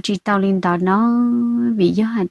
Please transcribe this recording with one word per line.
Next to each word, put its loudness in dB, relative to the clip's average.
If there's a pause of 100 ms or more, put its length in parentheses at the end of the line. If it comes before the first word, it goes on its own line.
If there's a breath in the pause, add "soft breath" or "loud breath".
chỉ -4
tao -2
linh 0
đó 0
nó 0 (560)
vì 2
do 0
hạt -2